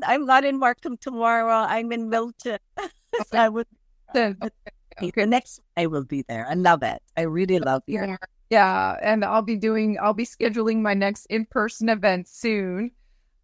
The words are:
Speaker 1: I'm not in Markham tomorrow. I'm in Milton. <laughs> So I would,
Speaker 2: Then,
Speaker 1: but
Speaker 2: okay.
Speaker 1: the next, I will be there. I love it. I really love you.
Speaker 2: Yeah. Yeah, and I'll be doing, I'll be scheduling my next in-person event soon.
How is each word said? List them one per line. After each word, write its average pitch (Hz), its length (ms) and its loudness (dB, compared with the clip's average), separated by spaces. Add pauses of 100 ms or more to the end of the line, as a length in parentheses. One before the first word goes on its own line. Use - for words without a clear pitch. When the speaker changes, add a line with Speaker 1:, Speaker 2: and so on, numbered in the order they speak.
Speaker 1:
I'm 277 200 0
not 262 180 6
in 277 160 0
Markham 247 380 -2
tomorrow. 233 560 0
I'm 226 380 0
in 226 180 -4
Milton. 226 480 -4 (200)
<laughs> 392 120 -10 (420)
So 226 60 -2
I 233 100 6
would, 226 200 -4 (460)
Speaker 2:
Then, 220 280 2
Speaker 1:
but 226 100 -6 (460)
Speaker 2:
okay. 180 180 -4
Speaker 1:
the 214 100 2
next, 240 360 0 (160)
I 170 80 2
will 156 180 -2
be 135 200 -6
there. 117 260 -8
I 156 60 -2
love 175 280 4
it. - 180 -4 (140)
I 165 60 -2
really 175 380 0
love 135 280 0
you. 208 140 -4
Speaker 2:
Yeah. 190 160 -6 (320)
Yeah, 190 520 4
and 214 220 2
I'll 202 180 2
be 220 140 -2
doing, 214 460 0
I'll 208 120 2
be 226 120 -4
scheduling 220 560 -2
my 208 120 0
next 196 340 -2
in-person 226 600 -2
event 190 380 2
soon. 208 640 -4 (520)